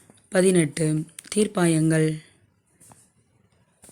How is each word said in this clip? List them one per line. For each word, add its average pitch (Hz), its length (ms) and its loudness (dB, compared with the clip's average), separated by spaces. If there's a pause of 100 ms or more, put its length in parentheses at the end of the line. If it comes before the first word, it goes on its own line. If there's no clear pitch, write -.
(300)
பதினெட்டு. 165 760 0 (320)
தீர்ப்பாயங்கள். 160 840 0 (1700)